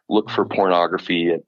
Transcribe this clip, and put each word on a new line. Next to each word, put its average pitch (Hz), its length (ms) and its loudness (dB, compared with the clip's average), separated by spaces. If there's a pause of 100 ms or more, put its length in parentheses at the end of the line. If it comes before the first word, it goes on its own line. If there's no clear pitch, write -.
look 107 220 0
for 101 140 0
pornography 87 880 0
at 82 160 -2